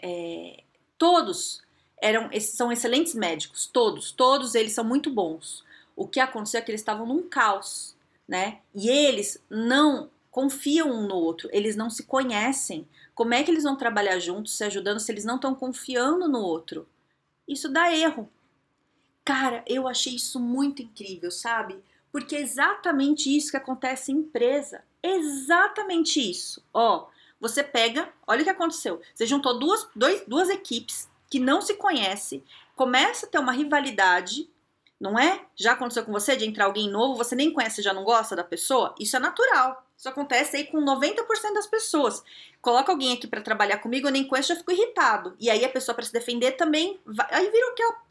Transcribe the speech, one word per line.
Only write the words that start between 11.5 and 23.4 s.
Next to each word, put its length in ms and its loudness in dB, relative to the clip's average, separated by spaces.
eles 240 0
não 140 -4
se 140 -8
conhecem. 840 -2
Como 200 2
é 80 4
que 80 0
eles 140 2
vão 120 0
trabalhar 440 0
juntos, 360 -6
se 80 -4
ajudando, 360 -2
se 120 -4
eles 120 -10
não 120 -2
tão 180 -2
confiando 760 -2
no 120 0
outro? 480 -6
Isso 220 -6
dá 240 2
erro." 380 0
Cara, 420 -2
eu 200 -2
achei 280 -4
isso 260 -6
muito 420 -2
incrível, 480 -12
sabe? 520 -6
Porque 240 -6
é 40 -2
exatamente 960 0
isso 140 -2